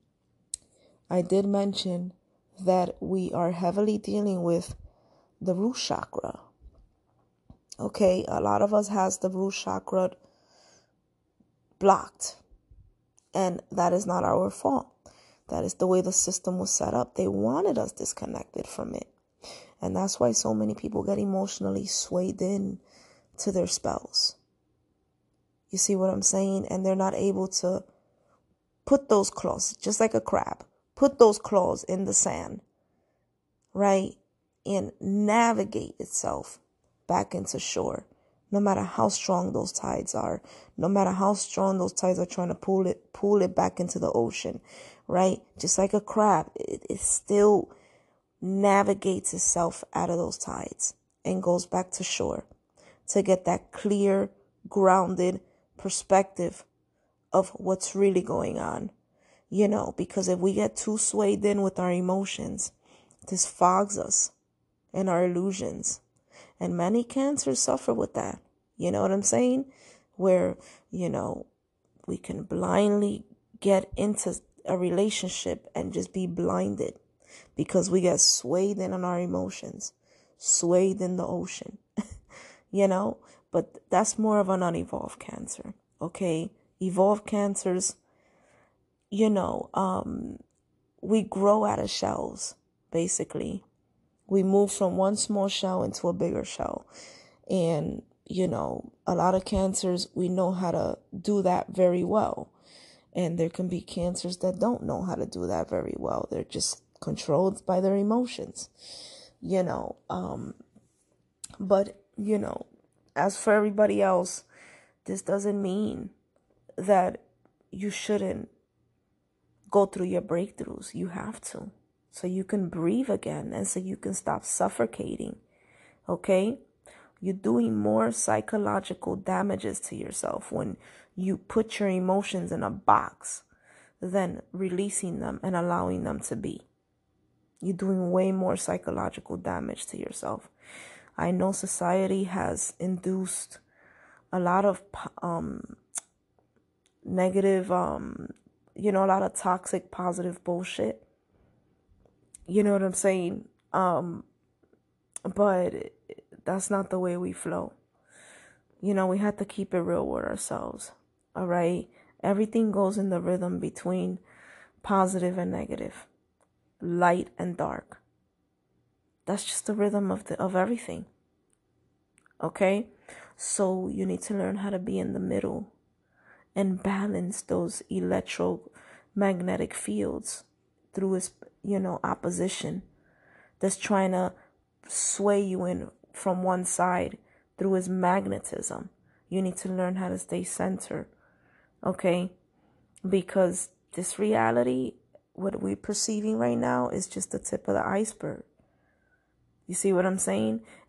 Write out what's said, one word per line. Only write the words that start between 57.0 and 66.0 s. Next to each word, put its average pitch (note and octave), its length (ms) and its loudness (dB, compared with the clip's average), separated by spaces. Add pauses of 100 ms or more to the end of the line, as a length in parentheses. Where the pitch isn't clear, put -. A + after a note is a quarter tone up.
of F#3+ 180 4
what's F#3+ 460 -2
really F#3+ 280 4
going - 340 -2
on, - 320 -4 (580)
you G3+ 200 2
know, G#3 280 0
because F#3 320 -2
if F3+ 120 2
we F#3+ 160 2
get G#3 200 0
too G#3+ 220 -2
swayed G3+ 480 2
in G3+ 160 4
with F#3+ 160 0
our F3+ 140 0
emotions, F#3+ 800 -2 (580)
this F3+ 160 0
fogs F#3+ 500 4
us - 360 -2 (600)
and F#3+ 160 0
our F3 180 4
illusions. F3+ 720 -2 (600)